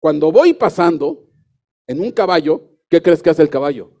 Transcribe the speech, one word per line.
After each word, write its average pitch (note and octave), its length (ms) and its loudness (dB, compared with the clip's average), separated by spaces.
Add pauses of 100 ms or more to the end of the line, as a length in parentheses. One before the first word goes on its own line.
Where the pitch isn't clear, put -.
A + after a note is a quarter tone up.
Cuando D#3 320 -2
voy D#4+ 200 4
pasando E3+ 760 -2 (560)
en C3 140 -8
un A3 100 -6
caballo, E3+ 580 -2 (200)
¿qué E3+ 120 2
crees E3+ 220 0
que F3 80 2
hace D#3+ 120 2
el D3 80 2
caballo? C3+ 500 -6